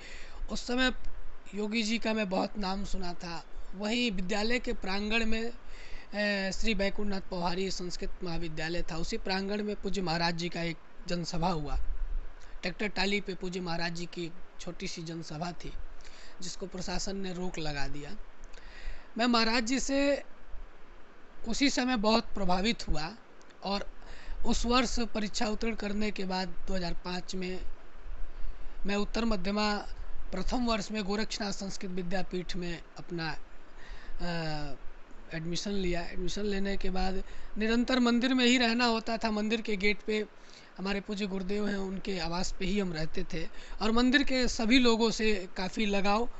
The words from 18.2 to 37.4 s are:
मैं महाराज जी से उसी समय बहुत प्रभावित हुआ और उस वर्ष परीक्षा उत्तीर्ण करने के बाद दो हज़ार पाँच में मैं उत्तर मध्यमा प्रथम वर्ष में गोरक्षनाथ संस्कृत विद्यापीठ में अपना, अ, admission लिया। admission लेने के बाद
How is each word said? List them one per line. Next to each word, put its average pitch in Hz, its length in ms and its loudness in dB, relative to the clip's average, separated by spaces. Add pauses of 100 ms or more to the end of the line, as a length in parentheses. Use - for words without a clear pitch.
मैं 226 80 2
महाराज 233 380 4
जी 247 160 0
से 277 440 2 (1200)
उसी 254 220 4
समय 254 260 2
बहुत 220 280 4
प्रभावित 185 640 2
हुआ 156 240 2 (520)
और 196 240 -2 (580)
उस 233 200 6
वर्ष 240 340 4
परीक्षा 214 480 0
उत्तीर्ण 214 280 0
करने 208 360 0
के 202 120 -2
बाद 185 240 -2
दो 175 260 2
हज़ार 175 200 2
पाँच 180 420 -2
में 185 260 -2 (1200)
मैं 202 100 4
उत्तर 202 300 0
मध्यमा 208 500 2 (560)
प्रथम 240 340 2
वर्ष 220 260 0
में 214 120 -2
गोरक्षनाथ 202 480 -2
संस्कृत 190 400 -4
विद्यापीठ 180 640 0
में 175 260 -4 (160)
अपना, 160 400 -6 (840)
अ, 156 540 0 (580)
admission 170 380 -4
लिया। 180 300 0
admission 180 420 0
लेने 196 340 0
के 190 120 4
बाद 190 340 2 (340)